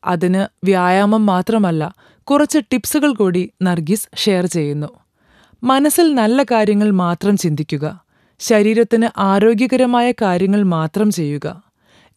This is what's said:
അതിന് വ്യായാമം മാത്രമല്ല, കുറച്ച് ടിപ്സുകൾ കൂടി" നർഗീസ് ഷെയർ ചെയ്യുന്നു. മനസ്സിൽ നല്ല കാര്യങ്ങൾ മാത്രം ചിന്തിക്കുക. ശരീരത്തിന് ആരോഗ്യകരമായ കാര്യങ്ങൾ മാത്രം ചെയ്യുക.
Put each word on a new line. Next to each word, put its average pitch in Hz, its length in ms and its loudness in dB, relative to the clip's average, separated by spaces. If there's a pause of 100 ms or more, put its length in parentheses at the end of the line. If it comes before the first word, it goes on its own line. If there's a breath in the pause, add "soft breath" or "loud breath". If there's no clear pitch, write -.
അതിന് 180 600 -2
വ്യായാമം 196 600 2
മാത്രമല്ല, 185 720 0 (280 soft breath)
കുറച്ച് 294 360 2 (120)
ടിപ്സുകൾ 277 420 -2
കൂടി" 185 380 -2 (100)
നർഗീസ് 175 560 -4
ഷെയർ 185 280 0
ചെയ്യുന്നു. 147 420 -4 (760 soft breath)
മനസ്സിൽ 285 520 2
നല്ല 240 280 2
കാര്യങ്ങൾ 214 480 0
മാത്രം 185 460 0
ചിന്തിക്കുക. 151 680 -4 (360)
ശരീരത്തിന് 220 760 2
ആരോഗ്യകരമായ 240 960 2
കാര്യങ്ങൾ 196 520 0
മാത്രം 180 480 -2
ചെയ്യുക. 147 520 -6 (540 soft breath)